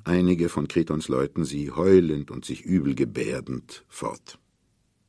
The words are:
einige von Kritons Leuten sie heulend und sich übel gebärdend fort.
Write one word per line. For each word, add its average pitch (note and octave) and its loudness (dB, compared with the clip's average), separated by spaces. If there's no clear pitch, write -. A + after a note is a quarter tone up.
einige F2+ 2
von D2 -4
Kritons D#2+ -2
Leuten C#2 -2
sie C#2+ -6
heulend D#2+ 4
und - -10
sich C2+ -10
übel C#2+ 2
gebärdend - -6
fort. - -12